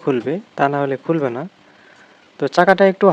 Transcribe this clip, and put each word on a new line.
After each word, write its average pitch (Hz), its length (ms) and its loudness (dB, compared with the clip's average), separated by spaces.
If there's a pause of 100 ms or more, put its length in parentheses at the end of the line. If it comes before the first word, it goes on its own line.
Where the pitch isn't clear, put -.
খুলবে, 127 300 -2 (220)
তা 147 160 0
না 143 100 -2
হলে 135 220 -4
খুলবে 156 320 -2
না। 143 60 -8 (1000)
তো 143 40 -2 (120)
চাকাটা 185 360 4
একটু 196 200 0